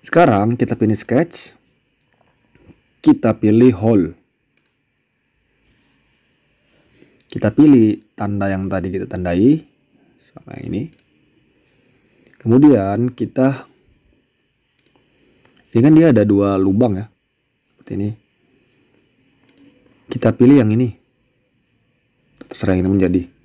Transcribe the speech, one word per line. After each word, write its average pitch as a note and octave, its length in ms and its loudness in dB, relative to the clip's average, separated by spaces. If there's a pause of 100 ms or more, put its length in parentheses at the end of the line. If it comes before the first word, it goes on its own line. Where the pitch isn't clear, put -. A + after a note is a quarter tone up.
Sekarang A#2 500 0
kita A#2+ 240 -6
pilih A2 160 -2
Sketch. - 640 -6 (1400)
Kita A#2+ 320 2
pilih A2+ 400 2
Hole. F#2+ 400 -2 (3000)
Kita - 240 -6
pilih C3 480 4 (140)
tanda G2+ 400 -6
yang F#2+ 160 -6
tadi F#2 240 -6
kita F#2+ 180 -10
tandai F#2 540 0 (560)
sama - 400 -20
yang - 100 -14
ini. F#2+ 120 -8 (1600)
Kemudian A#2+ 720 2
kita, C3 560 -6 (2000)
ini A#2 80 0
kan D3 160 4
dia D#3+ 180 4
ada G#2 80 4
dua G2+ 380 0
lubang G2 400 -2
ya, A2 60 -12 (680)
seperti - 240 -18
ini. G#2 140 -6 (2000)
Kita - 300 -4
pilih C3 260 4
yang G#2+ 80 0
ini. A#2 240 -4 (1500)
Terserah F#2 320 -4
yang F#2 80 -2
ini F#2+ 80 -2
menjadi. F#2 280 0 (220)